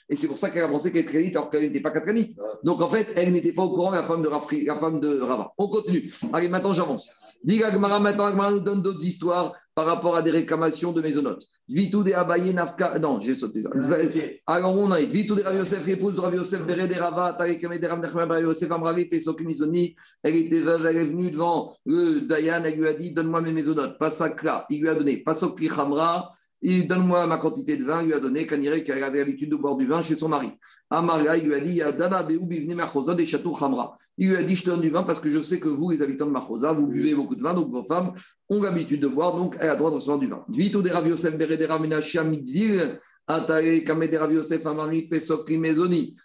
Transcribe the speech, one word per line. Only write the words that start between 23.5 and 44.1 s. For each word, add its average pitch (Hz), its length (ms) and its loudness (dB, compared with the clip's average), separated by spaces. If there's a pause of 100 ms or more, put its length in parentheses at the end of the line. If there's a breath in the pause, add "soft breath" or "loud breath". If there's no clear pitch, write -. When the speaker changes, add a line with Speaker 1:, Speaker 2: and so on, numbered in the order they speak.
Speaker 1:
mésonotes. 151 460 -2
Pasakra, 151 720 -2
il 147 100 -2
lui 160 80 2
a 156 60 2
donné. 143 240 2
Pasokri - 500 -2
Khamra, 151 600 0 (320 loud breath)
il 180 260 2
donne-moi 180 380 4
ma 160 100 2
quantité 143 400 -2
de 131 80 -4
vin, 160 160 0
il 165 60 0
lui 160 80 2
a 139 60 0
donné, 135 260 -2
Kanirek, 147 380 0
qu'elle 135 180 -2
avait 135 160 -2
l'habitude 139 320 -2
de 151 60 0
boire 139 200 0
du 131 100 0
vin 160 160 2
chez 160 140 0
son 156 120 -2
mari. 139 200 0 (400 soft breath)
Amara, 160 480 2
il 160 100 0
lui 147 80 2
a 143 60 0
dit, 175 140 -2
Yadana, 170 480 0
Beou, 165 240 -2
Bivne, 165 280 -4
Machosa, 160 400 0
des 170 120 2
châteaux 160 260 -2
Khamra. 131 420 -2 (220 loud breath)
Il 185 140 2
lui 185 60 4
a 175 60 0
dit, 180 120 0
je 180 100 -2
te 175 60 0
donne 170 100 0
du 160 100 2
vin 175 120 0
parce 165 180 -2
que 151 80 -2
je 151 140 2
sais 175 180 -2
que 156 80 -2
vous, 151 220 0
les 151 100 0
habitants 139 260 0
de 151 40 0
Machosa, 127 420 -2
vous 147 140 2
buvez 143 280 0
beaucoup 127 200 -2
de 117 80 -6
vin, 165 120 0
donc 151 160 0
vos 123 120 -6
femmes 180 300 -2 (360 loud breath)
ont 202 140 0
l'habitude 165 380 -2
de 139 80 2
boire, 165 280 0
donc 175 240 -2
elle 160 100 2
a 135 60 2
droit 156 140 2
de 147 60 -2
recevoir 139 220 -2
du 127 100 0
vin. - 200 -8
Vito 185 320 2
de 180 80 0
Rav 165 180 0
Yosef, 165 300 0
Bere 156 220 0
de 160 80 2
Rav 160 140 0
Menachia, 156 440 0
Midvil, 156 760 0 (280 loud breath)
Atare, 160 580 2
Kame 160 240 0
de 160 80 0